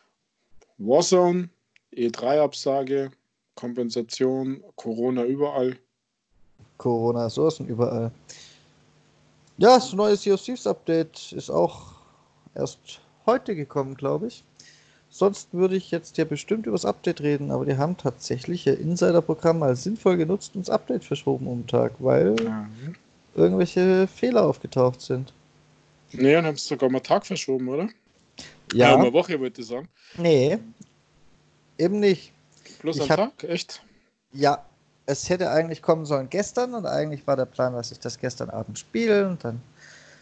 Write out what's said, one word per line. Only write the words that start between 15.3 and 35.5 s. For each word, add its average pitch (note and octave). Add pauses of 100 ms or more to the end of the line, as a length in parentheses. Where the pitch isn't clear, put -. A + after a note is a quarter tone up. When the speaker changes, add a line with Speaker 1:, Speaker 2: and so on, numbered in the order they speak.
Speaker 2:
würde F#3
ich F#3
jetzt E3
ja D#3+
bestimmt F3+
übers G3+
Update F3+
reden, C#3+
aber C3
die C#3+
haben D#3
tatsächlich B2+
ihr C#3
Insider-Programm E3
mal C3
sinnvoll F#3
genutzt F3
und F#3
das -
Update G#3+
verschoben C3
um B2
den A2+
Tag, A#2+
weil C3+
Speaker 1:
Mhm. F3+ (400)
Speaker 2:
irgendwelche F#3
Fehler A#3
aufgetaucht B2+
sind. C3 (800)
Speaker 1:
Nee, C3+
und E3
haben D3+
es -
sogar C3+
um B2+
einen B2+
Tag G3+
verschoben, C3
oder? D3+ (840)
Speaker 2:
Ja. A#2+
Speaker 1:
Ja, B2
um B2+
eine B2
Woche, E3+
wollte B2+
ich A2+
sagen. B2 (280)
Speaker 2:
Nee, E3 (1160)
eben F#3
nicht. G3 (480)
Speaker 1:
Bloß D3+
Speaker 2:
Ich D3
Speaker 1:
ein C#3
Speaker 2:
hab D#3 (220)
Speaker 1:
Tag? -
Echt? - (500)
Speaker 2:
Ja, C#3 (420)
es -
hätte F3+